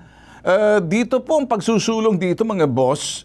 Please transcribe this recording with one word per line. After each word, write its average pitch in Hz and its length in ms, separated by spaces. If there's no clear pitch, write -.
Eh, 208 400
dito 226 400
po 311 160
ang 277 80
pagsusulong 220 720
dito, 180 240
mga 202 240
boss, 131 580